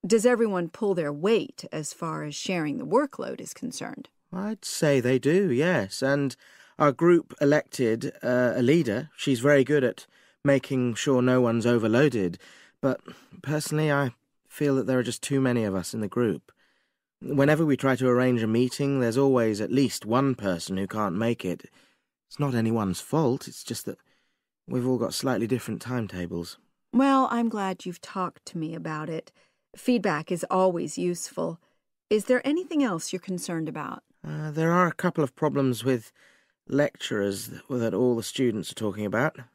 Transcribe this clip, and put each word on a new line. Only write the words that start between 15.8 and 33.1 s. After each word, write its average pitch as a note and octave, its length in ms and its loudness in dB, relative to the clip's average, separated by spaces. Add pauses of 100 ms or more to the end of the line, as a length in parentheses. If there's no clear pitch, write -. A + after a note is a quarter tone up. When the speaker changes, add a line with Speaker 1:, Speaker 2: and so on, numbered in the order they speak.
Speaker 2:
in A2 80 -6
the G#2 60 -4
group. A2 440 -2 (680)
Whenever D3 460 2
we C#3+ 100 4
try C3 200 2
to B2+ 120 0
arrange B2 360 4
a A2 40 0
meeting, B2+ 520 0
there's A#2 180 0
always A#2+ 420 4
at G#2+ 120 -4
least C3 340 0
one C3 300 2
person F#2+ 420 -4
who F#2+ 80 -2
can't G2+ 300 -4
make A2+ 280 -2
it. F2+ 220 -6 (640)
It's - 100 -16
not C#3 140 0
anyone's A2 480 0
fault, C#3 460 0
it's - 160 -18
just - 220 -8
that - 120 -10 (680)
we've B2 200 -2
all B2+ 120 0
got - 160 -4
slightly A#2 320 -2
different A2+ 340 -4
timetables. F2+ 760 -6 (360)
Speaker 1:
Well, C4+ 380 4
I'm A#3 180 -2
glad G3 360 -6
you've F3+ 160 -10
talked - 460 -8
to - 100 -10
me D#3+ 180 -6
about D#3+ 340 -8
it. D#3+ 220 -10 (440)
Feedback F#3 560 0
is F3 200 -4
always F3+ 460 2
useful. E3+ 600 -4 (500)
Is G#3+ 160 2
there B3 200 2
anything D4+ 380 0
else F3+ 280 -2